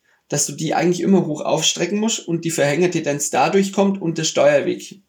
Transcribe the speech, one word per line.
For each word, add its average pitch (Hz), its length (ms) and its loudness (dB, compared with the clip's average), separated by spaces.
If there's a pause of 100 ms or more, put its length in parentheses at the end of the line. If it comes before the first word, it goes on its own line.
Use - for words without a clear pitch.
(280)
dass - 180 -2
du 151 60 -10
die 156 200 -4
eigentlich 175 300 0
immer 185 240 4
hoch 151 160 -6
aufstrecken 175 580 -2
musst 214 260 -4
und 170 200 -4
die 165 40 -2
Verhängertendenz 147 800 0
dadurch 180 420 2
kommt 196 300 0
und 165 160 -4
der 160 80 -2
Steuerweg - 840 0